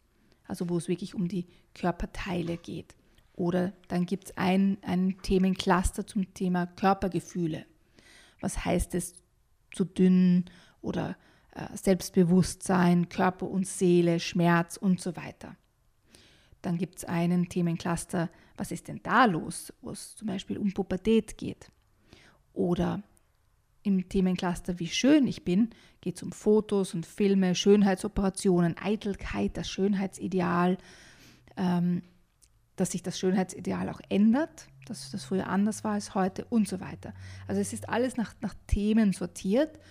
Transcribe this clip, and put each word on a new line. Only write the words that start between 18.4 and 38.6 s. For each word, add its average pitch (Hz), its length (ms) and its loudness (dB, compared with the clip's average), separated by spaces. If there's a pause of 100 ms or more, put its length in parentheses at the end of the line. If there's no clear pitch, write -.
was - 140 -8
ist - 180 -12
denn 147 140 -12
da 214 200 4
los, - 480 -2 (100)
wo 247 100 -12
es - 260 -16
zum 214 100 -10
Beispiel 196 300 -8
um 202 160 -2
Pubertät 214 640 0
geht. - 340 -12 (800)
Oder 180 520 -2 (800)
im 190 260 0
Themencluster, 185 720 -2
wie 170 80 -4
schön 277 400 4
ich - 180 -6
bin, 190 240 2 (320)
geht's - 220 -8
um - 100 -10
Fotos 208 600 0
und 165 120 -6
Filme, 196 500 2
Schönheitsoperationen, 196 1200 2
Eitelkeit, 202 800 -4
das 165 140 -8
Schönheitsideal, 185 1080 0 (800)
ähm, 175 460 0 (760)
dass 185 160 -2
sich 185 120 -8
das 170 160 -8
Schönheitsideal 185 720 -2
auch - 180 -12
ändert, 226 600 2 (160)
dass - 260 -14
das - 140 -10
früher - 220 -4
anders 202 360 -2
war 214 120 -2
als 202 200 -6
heute 190 300 -2
und 226 200 2
so 185 140 -8
weiter. - 340 -12 (320)
Also 196 140 -2
es 202 140 -4
ist 208 160 -12
alles 240 260 -2
nach, 220 240 -4
nach - 160 -6 (120)